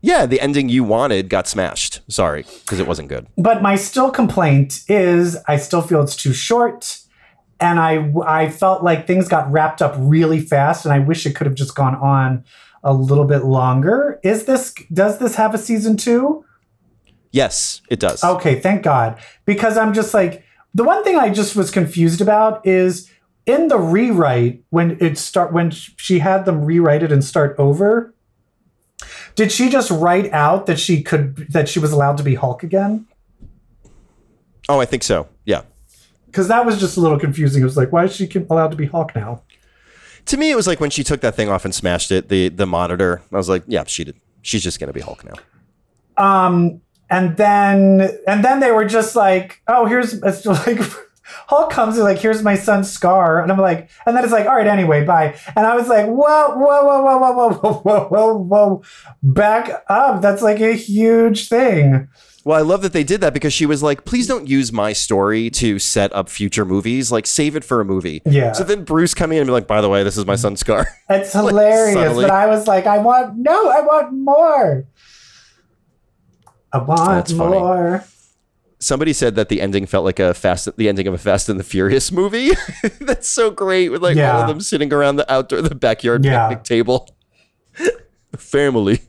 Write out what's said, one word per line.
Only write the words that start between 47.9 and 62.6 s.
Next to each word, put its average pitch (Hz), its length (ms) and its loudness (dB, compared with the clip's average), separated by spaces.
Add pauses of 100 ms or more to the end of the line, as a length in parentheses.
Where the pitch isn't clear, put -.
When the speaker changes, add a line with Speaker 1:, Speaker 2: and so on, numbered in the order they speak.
Speaker 2:
and 208 160 0
then 269 160 2
they 262 100 2
were 220 140 2
just 220 320 -2
like, 190 500 0
"Oh, 233 200 2
here's," 240 280 0
it's 196 320 -4
<laughs> 170 200 0
like, 233 120 0 (720)
Hulk 311 240 2
comes 220 240 -2
and 220 80 2
like, 196 140 2
"Here's 214 260 0
my 202 100 2
son 196 300 0
Scar," 175 580 2
and 170 80 -2
I'm 190 80 0
like, 175 320 0 (160)
and 233 100 0
then 254 60 2
it's 254 100 0
like, 311 140 2
"All 269 80 2
right, 214 140 2
anyway, 165 360 2
bye." 156 300 2 (220)
And 214 100 2
I 233 80 2
was 240 140 -2
like, 214 180 4
"Whoa, 294 480 2
whoa, 285 300 4
whoa, 277 180 4
whoa, 269 160 4
whoa, 254 140 2 (220)
whoa, - 200 0
whoa, 208 340 2
whoa, 220 280 2
whoa, 202 460 2 (380)
back 208 680 2
up! 202 340 2
That's, 202 200 2
like, 214 180 2
a 226 140 2
huge 226 760 2
thing." 151 580 2 (360)
Speaker 1:
Well, 156 160 2
I 156 40 4